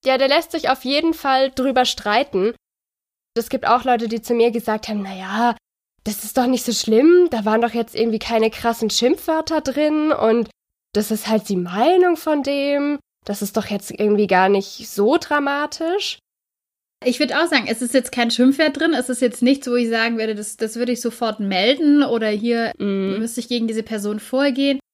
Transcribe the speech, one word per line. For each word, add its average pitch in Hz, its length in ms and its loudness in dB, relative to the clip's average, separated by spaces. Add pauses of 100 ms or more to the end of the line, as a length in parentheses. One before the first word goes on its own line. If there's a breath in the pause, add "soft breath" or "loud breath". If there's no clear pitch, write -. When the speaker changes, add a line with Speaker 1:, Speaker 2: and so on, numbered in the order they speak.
Speaker 1:
Ja, 262 120 2
da 269 80 2
lässt 294 260 0
sich - 180 -2
auf 269 140 -2
jeden 302 300 0
Fall 269 380 0
drüber 254 340 2
streiten. 214 680 -2 (840)
Es 226 120 -4
gibt - 180 -4
auch 240 160 2
Leute, 240 240 0
die 220 140 -4
zu 240 120 -4
mir 233 180 4
gesagt 220 380 -4
haben, 208 140 -4
"Na 190 120 -10
ja, 208 400 -2 (480)
das 214 200 -6
ist - 140 -4
doch 247 100 2
nicht 254 180 0
so 240 80 -2
schlimm, 311 560 6
da 220 160 -4
waren 220 160 2
doch 233 120 0
jetzt 226 220 -4
irgendwie 226 240 0
keine 226 300 0
krassen 226 400 -2
Schimpfwörter 320 720 0
drin 302 500 0
und 226 380 2 (440)
das 208 180 -2
ist 214 160 -4
halt 214 200 0
die 202 80 0
Meinung 294 600 4
von 302 260 -2
dem, 285 560 0 (260)
das 202 160 -6
ist 202 140 -6
doch 214 120 -2
jetzt - 240 -8
irgendwie 214 360 0
gar 190 220 4
nicht 196 400 -2
so 220 280 2
dramatisch." 302 1000 -4 (880)
Speaker 2:
Ich 247 140 0
würd 277 140 0
auch 311 140 2
sagen, 269 200 0
es 226 140 -4
ist 247 120 -6
jetzt 254 180 2
kein 233 200 0
Schimpfwort 277 480 2
drin, 320 140 2
es 247 160 -2
ist 247 120 -4
jetzt 254 200 0
nichts, 269 260 2
wo 240 80 -2
ich 240 140 0
sagen 226 280 0
würde, 220 180 -2
das, 208 220 -12
das 220 180 -6
würde 240 160 -2
ich 240 100 -2
sofort 226 380 -4
melden 262 640 2
oder 226 260 0
hier 226 500 -2
Speaker 1:
Mhm. 196 400 -2
Speaker 2:
müsste 233 200 -6
ich 233 80 -10
gegen 226 200 -2
diese 220 160 -4
Person 214 360 -6
vorgehen. 277 600 0 (140)